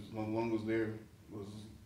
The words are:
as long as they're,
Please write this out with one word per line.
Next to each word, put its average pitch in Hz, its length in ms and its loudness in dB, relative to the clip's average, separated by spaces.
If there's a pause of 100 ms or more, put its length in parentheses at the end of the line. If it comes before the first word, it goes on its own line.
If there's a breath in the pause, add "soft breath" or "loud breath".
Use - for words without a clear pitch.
as 110 60 -8
long 113 440 4
as 104 80 0
they're, 110 280 4 (920)